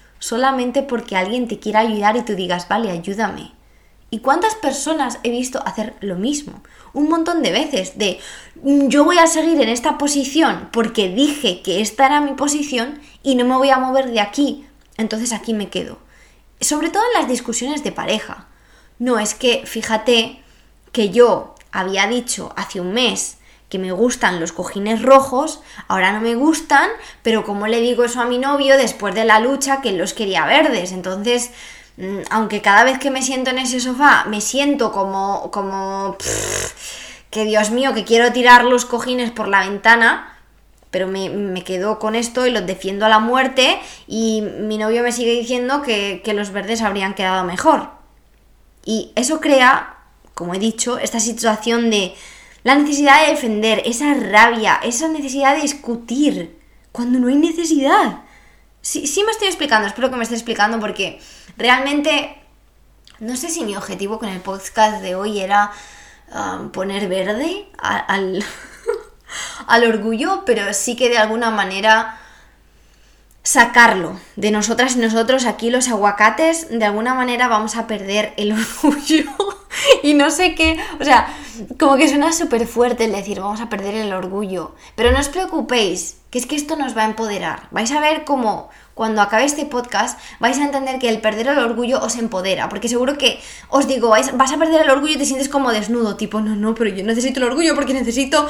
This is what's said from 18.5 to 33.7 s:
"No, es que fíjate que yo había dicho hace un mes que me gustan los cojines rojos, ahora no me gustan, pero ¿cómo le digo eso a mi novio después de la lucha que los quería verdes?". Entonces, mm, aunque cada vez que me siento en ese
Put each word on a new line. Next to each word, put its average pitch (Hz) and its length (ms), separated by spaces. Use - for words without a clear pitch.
"No, 240 200
es 214 160
que 240 300
fíjate 226 800
que 214 180
yo 208 440
había 190 340
dicho 240 500
hace 190 240
un 180 120
mes 220 460
que 196 100
me 185 140
gustan 196 480
los 165 120
cojines 208 500
rojos, 269 580
ahora 190 260
no 214 80
me 233 140
gustan, 302 560
pero 220 220
¿cómo 202 240
le 233 120
digo 240 240
eso 240 160
a 233 40
mi 247 140
novio 269 380
después 208 380
de 220 100
la 214 140
lucha 262 420
que 202 120
los 185 200
quería 190 320
verdes?". 214 480
Entonces, 202 580
mm, 190 340
aunque 208 320
cada 208 220
vez 254 140
que 277 120
me 262 120
siento 254 280
en 254 80
ese 254 220